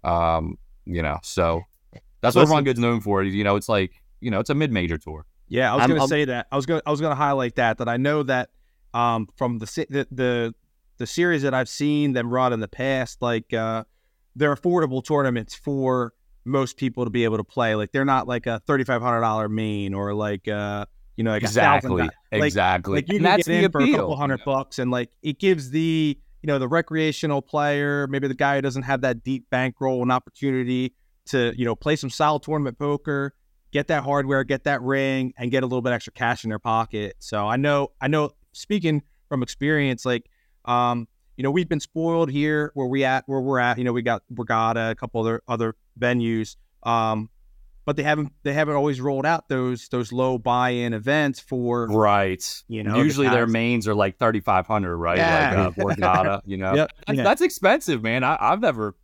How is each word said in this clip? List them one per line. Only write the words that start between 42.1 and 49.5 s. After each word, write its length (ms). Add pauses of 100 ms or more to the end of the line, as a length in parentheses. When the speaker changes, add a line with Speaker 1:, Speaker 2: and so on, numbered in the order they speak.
Speaker 3:
here 460
where 120
we 160
at, 220
where 140
we're 200
at. 180
You 60
know, 100
we 80
got 200 (120)
Borgata, 580
a 40
couple 260
other, 260
other 280 (240)
venues, 580 (260)
um, 460 (560)
but 100
they 80
haven't, 280 (120)
they 100
haven't 220
always 260
rolled 240
out 240
those, 400